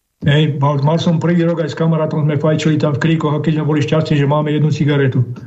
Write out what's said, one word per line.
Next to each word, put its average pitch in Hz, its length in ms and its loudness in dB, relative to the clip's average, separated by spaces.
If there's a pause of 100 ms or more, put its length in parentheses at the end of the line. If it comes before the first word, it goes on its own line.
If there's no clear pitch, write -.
(240)
Hej, 147 320 2
mal, 143 240 0
mal 151 160 2
som 165 240 0
prvý 170 240 2
rok 170 160 0
aj 156 100 -4
s - 80 -10
kamarátom, 160 460 0
sme 147 160 0
fajčili 156 400 0
tam 147 160 0
v - 60 -2
kríkoch 160 320 0
a 151 80 -2
keď 156 180 0
sme 147 80 -2
boli 151 140 0
šťastní, 156 340 0
že 143 100 2
máme 151 240 0
jednu 151 220 0
cigaretu 139 480 0 (280)